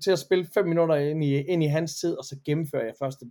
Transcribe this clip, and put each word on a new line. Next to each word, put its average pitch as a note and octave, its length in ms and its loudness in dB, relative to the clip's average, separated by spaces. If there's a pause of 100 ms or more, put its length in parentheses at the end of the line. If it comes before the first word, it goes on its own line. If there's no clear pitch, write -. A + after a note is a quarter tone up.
til F#3+ 60 4
at F3+ 80 4
spille F3+ 360 0
fem G3 120 4
minutter E3 280 2
ind D3+ 300 0
i, C#3 160 2
ind E3 240 0
i - 20 2
hans D#3 340 0
tid, E3+ 180 -2
og C3 60 -10
så C3+ 120 -12 (100)
gennemfører D3 380 -2
jeg A2+ 140 -8
første C3 320 -8